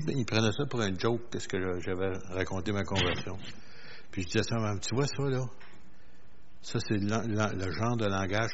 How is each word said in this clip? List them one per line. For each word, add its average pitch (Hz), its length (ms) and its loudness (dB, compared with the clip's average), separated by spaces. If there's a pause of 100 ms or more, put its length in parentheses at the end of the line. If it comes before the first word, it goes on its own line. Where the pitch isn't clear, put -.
il 131 180 2
prenait 110 260 4
ça 143 160 0
pour 123 140 0
un 98 160 2
joke, 117 240 2 (100)
parce - 140 -4
que - 100 -2 (240)
j'avais 92 320 0 (220)
raconté 95 380 0
ma 101 100 2
conversion. 92 560 0 (720)
Puis 98 120 -2
je 87 60 -2
disais 110 140 2
ça - 140 0
à 113 40 2
ma 107 80 2
femme, « 101 120 -2
Tu - 140 -4
vois 139 120 4
ça, 139 160 -2
là ? 127 220 0 (1160)
Ça, - 180 -2
c'est 110 160 2
le, 98 100 2
le, 107 480 2 (100)
le 92 80 0
genre 117 240 2
de 113 100 2
langage 98 480 2